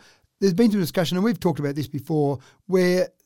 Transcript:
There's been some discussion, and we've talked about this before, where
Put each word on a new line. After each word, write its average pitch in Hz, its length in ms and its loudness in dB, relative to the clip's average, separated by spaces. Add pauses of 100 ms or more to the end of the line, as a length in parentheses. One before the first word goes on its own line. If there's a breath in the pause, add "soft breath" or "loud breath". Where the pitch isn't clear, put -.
(400 soft breath)
There's 196 140 2
been 233 160 4
some 208 100 2
discussion, 170 380 -2
and 185 60 0
we've 220 160 -2
talked 156 200 -2
about 143 140 -4
this 147 140 -6
before, 147 500 -2 (300 soft breath)
where 180 420 0 (160)